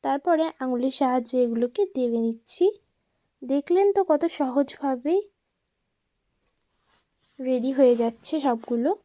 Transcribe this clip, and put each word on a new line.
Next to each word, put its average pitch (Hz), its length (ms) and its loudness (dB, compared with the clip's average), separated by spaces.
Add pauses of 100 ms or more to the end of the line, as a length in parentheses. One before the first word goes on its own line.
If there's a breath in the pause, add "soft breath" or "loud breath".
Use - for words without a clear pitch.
তারপরে 311 400 0 (160)
আঙুলের 254 360 -2
সাহায্যে 254 460 0
এগুলোকে 240 400 -2 (120)
দেবে 240 260 -2
নিচ্ছি। 226 460 -2 (760)
দেখলেন 285 500 0
তো 403 120 2
কত 302 260 0
সহজভাবে 269 840 -2 (2250)
রেডি 254 340 0
হয়ে 254 240 6
যাচ্ছে 226 440 -2
সবগুলো। 240 500 0 (140)